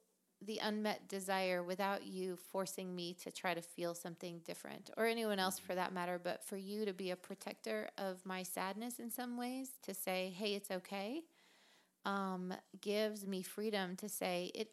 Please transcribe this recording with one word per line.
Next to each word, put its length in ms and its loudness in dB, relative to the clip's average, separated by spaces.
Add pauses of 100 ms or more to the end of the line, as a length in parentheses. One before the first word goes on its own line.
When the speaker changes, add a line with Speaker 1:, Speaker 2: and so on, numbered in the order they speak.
(400)
Speaker 1:
the 180 -4
unmet 480 2
desire 560 2
without 440 2
you 300 0 (140)
forcing 460 -2
me 160 -2 (120)
to 60 -6
try 220 0
to 80 0
feel 340 -2
something 520 -6
different 500 -8
or 80 6
anyone 340 4
else 200 4
for 160 -4
Speaker 2:
Mm-hmm. 20 0
Speaker 1:
that 160 2
matter, 300 0
but 200 -2
for 140 -6
you 300 0
to 80 2
be 160 -2
a 60 0
protector 840 -4
of 260 -2
my 180 -2
sadness 560 -2
in 120 -4
some 260 -2
ways, 320 -2 (140)
to 100 -4
say, 420 2
"Hey, 200 2
it's 160 -2
okay," 520 -2 (840)
um, 480 2 (280)
gives 460 4
me 160 0
freedom 540 0
to 120 -4
say, 460 2
"It 180 -4